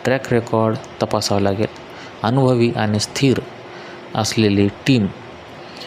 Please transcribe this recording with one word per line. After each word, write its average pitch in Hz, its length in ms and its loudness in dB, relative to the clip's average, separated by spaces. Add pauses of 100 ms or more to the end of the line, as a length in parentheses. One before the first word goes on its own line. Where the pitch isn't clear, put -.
ट्रॅक 131 280 0
रेकॉर्ड 113 440 2 (260)
तपासावा 104 380 2
लागेल. 98 260 2 (560)
अनुभवी 120 540 4
आणि 107 240 2
स्थिर - 400 2 (760)
असलेली 104 540 4 (180)
टीम 120 200 4 (800)